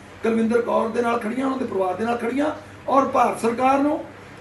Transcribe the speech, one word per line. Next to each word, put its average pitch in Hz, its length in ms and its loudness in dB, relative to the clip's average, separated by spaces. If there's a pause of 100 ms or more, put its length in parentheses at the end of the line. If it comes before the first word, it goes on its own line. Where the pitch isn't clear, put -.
(240)
ਕੁਲਵਿੰਦਰ 226 380 2
ਕੌਰ 220 280 0
ਦੇ 233 120 0
ਨਾਲ 233 180 0
ਖੜੀਆਂ, 247 260 -2
ਉਹਨਾਂ 262 120 0
ਦੇ 254 80 -2
ਪਰਿਵਾਰ 190 280 0
ਦੇ 208 120 -4
ਨਾਲ 240 120 0
ਖੜੀਆਂ 262 340 0 (360)
ਔਰ 269 180 4
ਭਾਰਤ 226 360 0
ਸਰਕਾਰ 254 380 2
ਨੂੰ 302 240 0 (380)